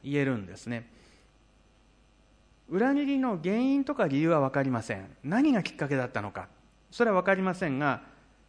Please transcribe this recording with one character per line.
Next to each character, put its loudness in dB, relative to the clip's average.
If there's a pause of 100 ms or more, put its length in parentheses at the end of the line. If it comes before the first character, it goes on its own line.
言 -6
え 2
る 0
ん -8
で -16
す -16
ね。 -8 (1800)
裏 0
切 0
り 0
の 0
原 0
因 2
と -4
か 0
理 2
由 2
は 4
分 2
か 0
り 0
ま -2
せ -6
ん。 -14 (140)
何 2
が 2
き -6
っ -18
か -2
け 0
だ 0
っ -8
た -4
の -8
か、 -12 (420)
そ 0
れ 4
は 4
分 -2
か 4
り 0
ま 0
せ -4
ん -2
が、 0 (460)